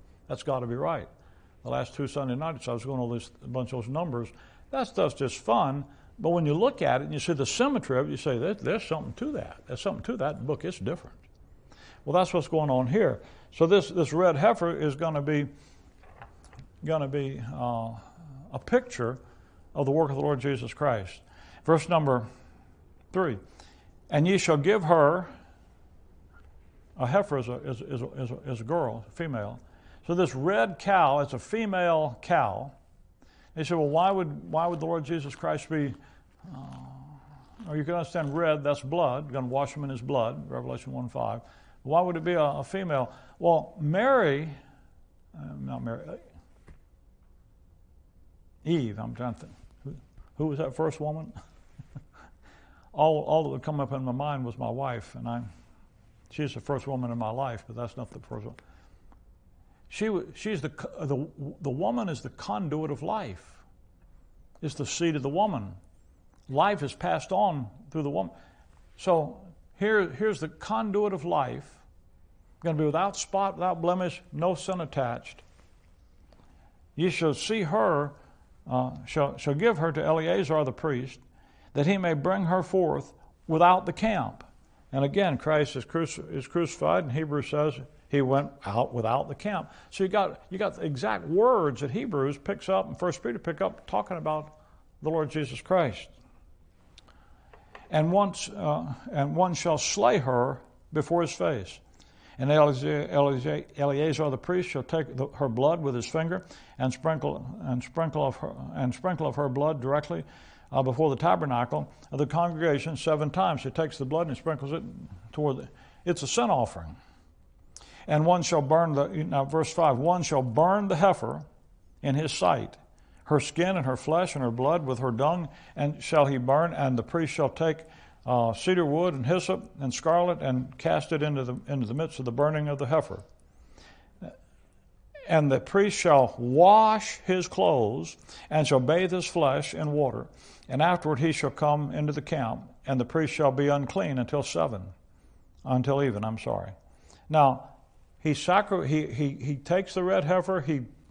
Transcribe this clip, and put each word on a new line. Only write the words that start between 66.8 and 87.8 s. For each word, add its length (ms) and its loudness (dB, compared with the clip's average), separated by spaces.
is 100 -4
passed 380 -2
on 380 0
through 100 -4
the 80 -2
woman. 240 -4
So 460 0
here, 320 2
here's 320 -2
the 80 -4
conduit 640 -2
of 120 -4
life, 540 -2
gonna 140 0
be 60 2
without 320 2
spot, 380 -2
without 260 -2
blemish, 400 0
no 240 0
sin 240 -4
attached. 640 -6
"Ye 140 2
shall 240 2
see 280 -2
her, 500 2
uh, 280 -2
shall, 300 0
shall 180 -2
give 240 2
her 140 0
to 100 -2
Eleazar 640 2
the 80 -2
priest, 480 -4
that 120 2
he 120 4
may 160 2
bring 320 0
her 160 2
forth 500 0
without 400 6
the 60 -2
camp." 500 -2
And 140 0
again, 340 2
Christ 380 2
is 80 -6
cruci-, 500 -4
is 140 -6
crucified, 560 2
and 80 -6
Hebrews 360 -2
says 300 0